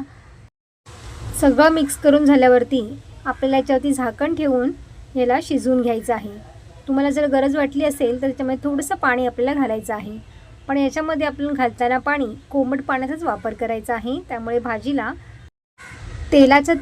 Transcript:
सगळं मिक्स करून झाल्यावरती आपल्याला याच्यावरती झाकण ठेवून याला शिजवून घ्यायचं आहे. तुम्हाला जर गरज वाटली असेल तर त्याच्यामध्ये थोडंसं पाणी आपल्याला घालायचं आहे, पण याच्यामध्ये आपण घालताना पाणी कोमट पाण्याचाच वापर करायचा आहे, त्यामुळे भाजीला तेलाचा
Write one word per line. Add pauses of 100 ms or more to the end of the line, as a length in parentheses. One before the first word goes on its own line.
(1400)
सगळं
मिक्स
करून
झाल्यावरती (460)
आपल्याला
याच्यावरती
झाकण
ठेवून (440)
याला
शिजवून
घ्यायचं
आहे. (580)
तुम्हाला
जर
गरज
वाटली
असेल
तर
त्याच्यामध्ये
थोडंसं
पाणी
आपल्याला
घालायचं
आहे, (500)
पण
याच्यामध्ये
आपण
घालताना
पाणी (160)
कोमट
पाण्याचाच
वापर
करायचा
आहे, (100)
त्यामुळे
भाजीला (1200)
तेलाचा